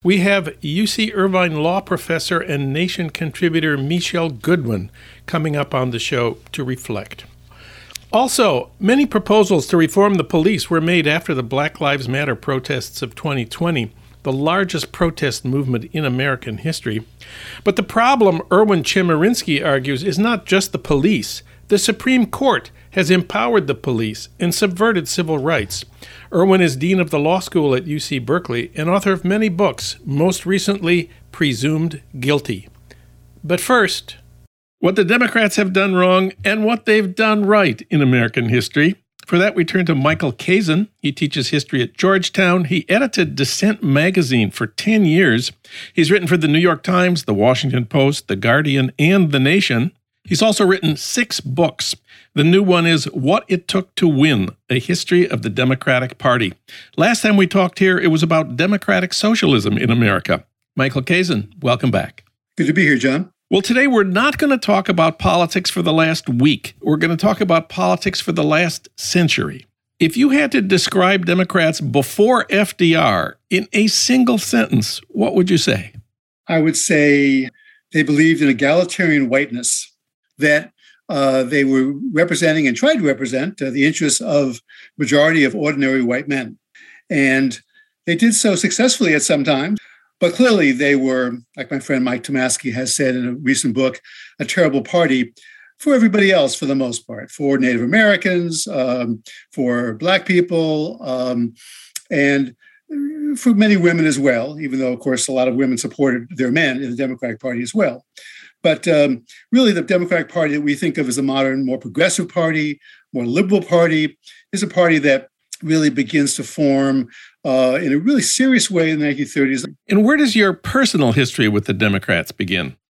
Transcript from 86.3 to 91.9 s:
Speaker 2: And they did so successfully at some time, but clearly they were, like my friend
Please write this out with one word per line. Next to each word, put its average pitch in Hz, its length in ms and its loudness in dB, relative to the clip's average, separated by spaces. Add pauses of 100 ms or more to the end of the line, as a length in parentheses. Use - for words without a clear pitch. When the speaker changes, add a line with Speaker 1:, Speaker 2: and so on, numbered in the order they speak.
Speaker 2:
And 135 480 0 (480)
they 170 100 -2
did 226 180 2
so 208 220 2
successfully 214 580 0
at 147 80 2
some 143 240 0
time, 151 320 0 (420)
but 175 140 2
clearly 196 400 4
they 139 240 2
were, 127 400 -2 (180)
like 131 160 -10
my 139 80 -4
friend 127 240 -2